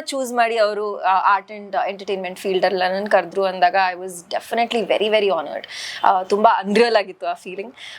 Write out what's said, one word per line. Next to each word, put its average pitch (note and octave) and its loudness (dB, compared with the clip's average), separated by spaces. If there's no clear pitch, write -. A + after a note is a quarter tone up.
ಚೂಸ್ C4+ -6
ಮಾಡಿ A#3 2
ಅವರು, G#3 0
ಆ, F#3+ 4
art G3 -8
and G3+ -8
entertainment F#3+ -6
ಫೀಲ್ಡ್ F#3 -2
ಅಲ್ಲಿ F#3+ 2
ನನ್ನನ್ನ F#3+ -2
ಕರೆದ್ರು F#3+ 2
ಅಂದಾಗ F#3 2
I F3 -8
was F#3 -10
definitely A3+ -4
very, G3 2
very G#3 2
honored. D#3 -4
ಆ, G3 4
ತುಂಬಾ G#3 4
ಅನ್ರಿಯಲ್ A3 4
ಆಗಿತ್ತು F#3 -2
ಆ F3 -2
ಫೀಲಿಂಗ್. G3 -12